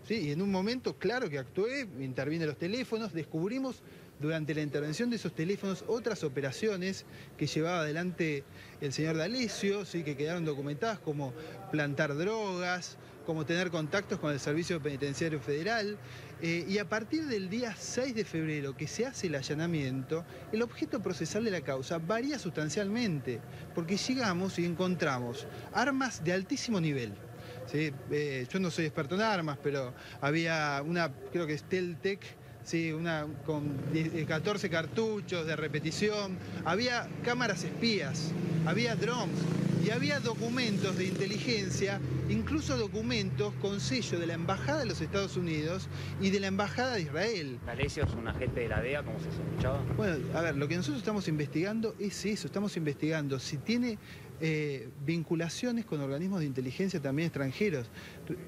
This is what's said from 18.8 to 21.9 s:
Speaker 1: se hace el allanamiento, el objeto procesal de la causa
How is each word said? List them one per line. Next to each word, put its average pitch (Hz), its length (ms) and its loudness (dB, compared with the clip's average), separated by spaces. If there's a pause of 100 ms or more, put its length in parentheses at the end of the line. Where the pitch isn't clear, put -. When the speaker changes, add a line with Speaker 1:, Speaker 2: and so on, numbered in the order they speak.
Speaker 1:
se - 180 -2
hace 247 220 -2
el 151 80 2
allanamiento, 147 920 0 (260)
el 220 120 4
objeto 254 360 -2
procesal 185 440 0
de 226 80 2
la 175 100 0
causa 135 380 -2